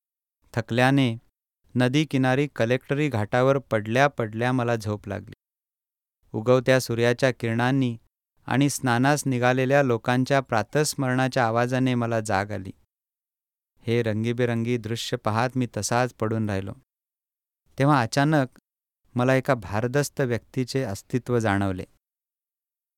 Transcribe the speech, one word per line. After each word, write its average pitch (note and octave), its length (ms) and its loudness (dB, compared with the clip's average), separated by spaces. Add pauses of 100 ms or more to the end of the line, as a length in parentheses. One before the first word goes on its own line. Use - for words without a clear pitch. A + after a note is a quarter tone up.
(540)
थकल्याने B2 640 2 (580)
नदी B2+ 300 2
किनारी C3 420 0
कलेक्टरी C3+ 640 -2
घाटावर B2+ 480 2
पडल्या A2+ 500 0
पडल्या A#2 440 -4
मला A#2+ 240 0
झोप G#2 320 -6
लागली. G2 260 -10 (1000)
उगवत्या B2+ 460 4
सूर्याच्या A#2+ 520 0
किरणांनी A#2+ 640 -2 (480)
आणि C#3 240 2
स्नानास C3 560 0
निघालेल्या C3 580 2
लोकांच्या B2+ 560 0
प्रातस्मरणाच्या B2+ 1080 0
आवाजाने B2 480 0
मला A#2 240 -2
जाग G#2 320 -2
आली. G2 200 -8 (1160)
हे A#2 160 0
रंगीबेरंगी A#2 720 -2
दृश्य A2+ 400 -6
पाहत A2+ 380 0
मी B2 120 0 (100)
तसाच A#2+ 360 0
पडून A2 360 -2
राहिलो. G2 240 -6 (1080)
तेव्हा C#3 220 4
अचानक C#3+ 580 0 (560)
मला B2 200 2
एका C3 180 0
भारदस्त B2 680 -2
व्यक्तीचे B2+ 600 -4
अस्तित्व A#2+ 560 -4
जाणवले. G2 460 0 (1120)